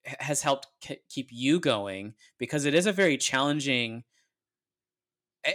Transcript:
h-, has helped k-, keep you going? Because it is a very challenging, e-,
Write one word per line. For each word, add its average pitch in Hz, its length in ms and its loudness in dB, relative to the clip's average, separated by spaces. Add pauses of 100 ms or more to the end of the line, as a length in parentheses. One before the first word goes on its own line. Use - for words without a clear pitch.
h-, - 140 -12
has 143 240 -2
helped 139 240 0 (120)
k-, - 300 -12
keep 127 220 -8
you 135 280 2
going? 101 540 -2 (240)
Because 143 280 -2
it 143 100 2
is 180 100 4
a 214 60 2
very 180 260 4
challenging, 135 840 0 (1400)
e-, 156 80 2